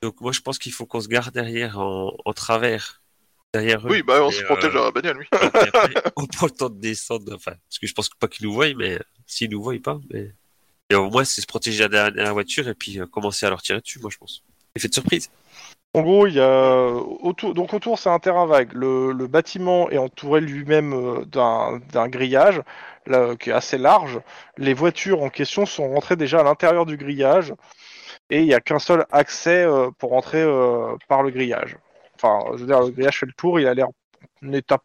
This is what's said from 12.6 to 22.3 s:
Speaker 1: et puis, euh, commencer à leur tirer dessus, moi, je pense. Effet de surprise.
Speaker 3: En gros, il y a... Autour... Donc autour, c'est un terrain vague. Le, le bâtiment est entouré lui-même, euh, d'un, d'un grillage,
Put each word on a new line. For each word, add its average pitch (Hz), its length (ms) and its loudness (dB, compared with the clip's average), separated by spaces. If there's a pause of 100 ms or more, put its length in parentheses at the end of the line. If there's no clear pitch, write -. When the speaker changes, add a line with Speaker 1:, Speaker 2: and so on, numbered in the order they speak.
Speaker 1:
et 110 60 -6
puis, 98 260 -12
euh, 90 60 -8
commencer 104 400 -4
à 98 40 2
leur 95 120 -6
tirer 104 180 -4
dessus, - 200 -16
moi, 110 100 -10
je - 80 -16
pense. - 240 -20 (320)
Effet 113 140 -6
de - 60 -4
surprise. 160 360 -2 (640)
Speaker 3:
En 156 100 2
gros, 196 260 6
il 170 60 -2
y 135 60 4
a... 131 520 6
Autour... 175 600 -6
Donc 180 220 -4
autour, 220 240 -2
c'est - 120 0
un 170 100 2
terrain 180 260 2
vague. 139 280 4
Le, 131 360 0
le 131 160 -6
bâtiment 175 640 0
est 143 80 0
entouré 143 420 0
lui-même, 147 520 0
euh, 123 320 -4
d'un, 120 560 0 (120)
d'un 120 140 0
grillage, 131 560 2 (440)